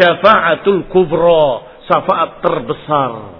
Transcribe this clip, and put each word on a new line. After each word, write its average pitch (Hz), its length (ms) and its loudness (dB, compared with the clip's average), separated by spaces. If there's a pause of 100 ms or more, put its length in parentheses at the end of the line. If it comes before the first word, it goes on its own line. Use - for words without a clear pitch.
syafaatul 180 880 2
kubra, 160 960 0
syafaat 165 560 -2
terbesar. 151 720 -4 (260)